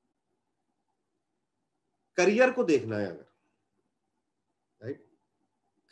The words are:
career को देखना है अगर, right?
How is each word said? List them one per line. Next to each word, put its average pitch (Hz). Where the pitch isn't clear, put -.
career 214
को 247
देखना 117
है 104
अगर, 78
right? -